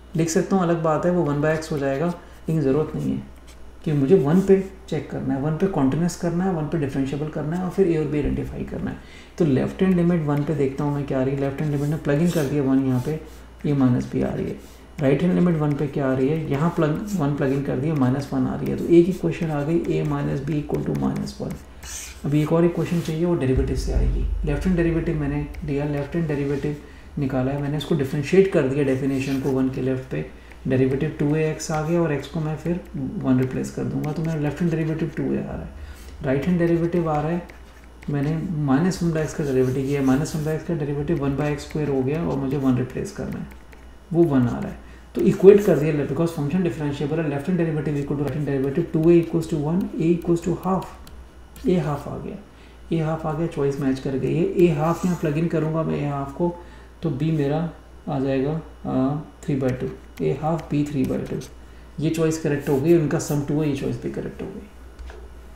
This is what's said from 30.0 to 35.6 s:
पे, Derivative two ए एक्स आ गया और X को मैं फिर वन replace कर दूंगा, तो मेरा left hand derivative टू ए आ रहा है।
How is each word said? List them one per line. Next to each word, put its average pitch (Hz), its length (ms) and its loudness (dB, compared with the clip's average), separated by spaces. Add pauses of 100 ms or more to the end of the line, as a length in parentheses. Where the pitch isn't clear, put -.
पे, 151 140 -4 (420)
Derivative 135 520 2
two 151 160 2
ए 160 140 2
एक्स - 220 -6
आ 156 100 0
गया 170 200 2
और 160 120 2
X 139 140 -4
को 170 120 -6
मैं 156 180 -2
फिर 175 220 -2 (160)
वन 131 440 0
replace 131 320 -2
कर 135 120 -4
दूंगा, 139 280 -2
तो 165 100 -4
मेरा 160 180 -2
left 147 220 -2
hand 170 100 2
derivative 156 460 -2
टू 139 60 -2
ए 135 140 -2
आ - 60 -4
रहा - 140 -8
है। - 120 -10 (540)